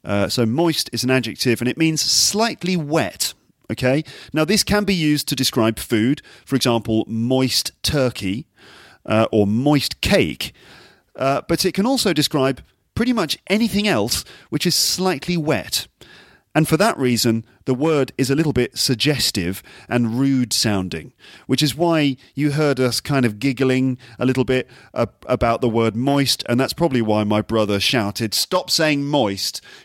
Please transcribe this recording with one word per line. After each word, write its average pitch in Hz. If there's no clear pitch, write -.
Uh, 101
so 117
moist 151
is 117
an 123
adjective, 117
and 120
it 123
means 160
slightly 196
wet. 147
Okay. 131
Now, 156
this 202
can 208
be 196
used 151
to 147
describe 117
food. 120
For 139
example, 113
moist 123
turkey, 120
uh, 110
or 104
moist 131
cake. 107
Uh, 135
but 165
it 170
can 202
also 240
describe 139
pretty 254
much 185
anything 208
else 117
which -
is 160
slightly 180
wet. 147
And 156
for 160
that 202
reason, 117
the 131
word 143
is 131
a 139
little 156
bit 123
suggestive 107
and 117
rude 131
sounding, 92
which 139
is 127
why 151
you 147
heard 143
us 127
kind 139
of 104
giggling 131
a 123
little 127
bit, 127
uh, 117
about 117
the 123
word 113
moist, 139
and 120
that's 131
probably 135
why 107
my 107
brother 104
shouted, 104
"Stop -
saying 147
moist," 120